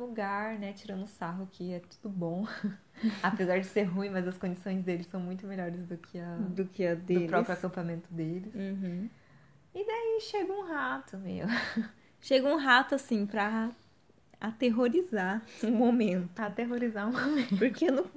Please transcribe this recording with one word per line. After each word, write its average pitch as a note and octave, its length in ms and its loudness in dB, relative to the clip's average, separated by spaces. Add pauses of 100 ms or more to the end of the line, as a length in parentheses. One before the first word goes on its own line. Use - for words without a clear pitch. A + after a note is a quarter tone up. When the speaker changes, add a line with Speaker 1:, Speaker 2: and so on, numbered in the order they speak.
Speaker 1:
o B3 40 -6
lugar, G#3+ 520 -4
né? G3+ 140 -6
Tirando G3+ 340 -8
sarro, F#3 460 -6
que F3+ 200 -6
é F3 80 -6
tudo - 320 -12
bom. F3+ 340 -2 (400)
<laughs> - 360 -2
Apesar F#3 380 2
de F#3+ 60 -2
ser G3 180 2
ruim, F#3+ 240 0
mas F#3 180 -2
as F3+ 120 -4
condições F#3 440 -2
deles F3 240 -2
são F#3+ 140 -6
muito F#3 260 -6
melhores F3+ 400 -6
do F3 120 -8
que - 200 -14
a, E3+ 180 -8
Speaker 2:
Do F#3+ 280 -2
que F#3 200 -2
a E3+ 100 4
Speaker 1:
do E3+ 80 -4
Speaker 2:
deles. F3+ 260 4
Speaker 1:
próprio F3+ 260 2
acampamento E3+ 580 -4
deles. E3+ 420 -4
Speaker 2:
Uhum. F#3+ 540 -4 (680)
Speaker 1:
E G4+ 120 -4
daí A4+ 360 0
chega F#4+ 300 -2
um G4+ 120 -4
rato, C4+ 540 -4
meu. F#3 280 -4
<laughs> A3+ 400 0 (320)
Speaker 2:
Chega C4+ 340 4
um E4 40 4
rato, C4+ 400 6
assim, A3 280 0
pra A3 460 0 (680)
aterrorizar A3+ 1000 2 (200)
o A3 80 2
momento. A3 680 4
Speaker 1:
Aterrorizar A3+ 680 -2
o B3 40 2
momento. B3+ 440 2
Speaker 2:
Porque C4 320 4
no, C4+ 280 2